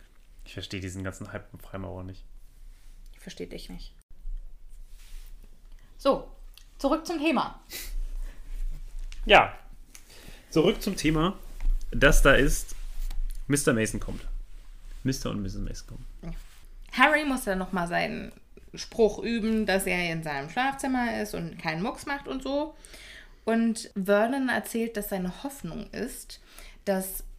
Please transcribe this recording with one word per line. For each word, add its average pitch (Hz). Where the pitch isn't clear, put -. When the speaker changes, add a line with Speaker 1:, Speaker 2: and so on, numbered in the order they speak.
Speaker 1:
Ich -
verstehe 95
diesen 95
ganzen 101
Hype 101
um -
Freimaurer 92
nicht. 92
Speaker 2:
Ich -
verstehe 175
dich 180
nicht. -
So, -
zurück 302
zum 339
Thema. 277
Speaker 1:
Ja. -
Zurück 175
zum 196
Thema, 160
das 135
da 139
ist, 139
Mister 143
Mason 110
kommt. -
Mister 127
und 107
Misses 98
Mason -
kommen. -
Speaker 2:
Harry 302
muss 262
dann 190
noch 185
mal 175
seinen 156
Spruch -
üben, 220
dass 190
er 180
in 165
seinem 147
Schlafzimmer 254
ist 208
und 170
keinen 160
Mucks 254
macht 285
und 262
so. 285
Und 226
Vernon 226
erzählt, 226
dass 208
seine 185
Hoffnung 165
ist, -
dass 190